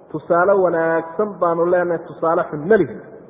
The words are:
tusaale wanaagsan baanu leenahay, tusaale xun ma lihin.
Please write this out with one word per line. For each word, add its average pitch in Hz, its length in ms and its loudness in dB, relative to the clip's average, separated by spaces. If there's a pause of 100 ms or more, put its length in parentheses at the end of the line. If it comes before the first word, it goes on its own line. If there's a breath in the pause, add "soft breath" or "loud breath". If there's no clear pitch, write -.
(120)
tusaale 175 420 2
wanaagsan 170 840 0
baanu 170 260 0
leenahay, 175 420 0
tusaale 165 440 -2
xun 151 160 -8
ma 220 100 6
lihin. 160 240 -2 (280)